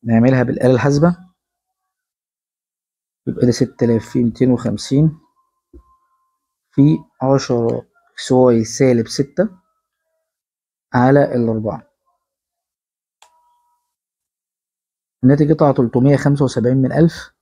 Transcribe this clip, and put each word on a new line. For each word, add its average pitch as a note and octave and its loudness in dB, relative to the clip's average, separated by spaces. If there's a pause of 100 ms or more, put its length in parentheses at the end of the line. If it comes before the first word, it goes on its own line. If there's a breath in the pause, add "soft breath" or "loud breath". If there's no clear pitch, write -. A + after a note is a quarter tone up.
نعملها A#2+ 2
بالآلة B2+ 0
الحاسبة، C#3+ 0 (2000)
يبقى - -4
ده B2 2
ستة - -4
آلاف A#2 -2
في B2+ -2
ميتين B2 -2
وخمسين B2 -2 (1600)
في D3+ 2 (240)
عشرة A#2+ -2 (260)
إكس - -8
واي B2 4
سالب A#2+ 0
ستة F3+ -4 (1400)
على C3 2
الأربعة. A2+ -4 (3250)
الناتج C#3+ 2
يطلع D3+ 2
تلتمية B2+ 0
خمسة C#3+ 0
وسبعين B2 -2
من C3 0
ألف D#3+ -2 (100)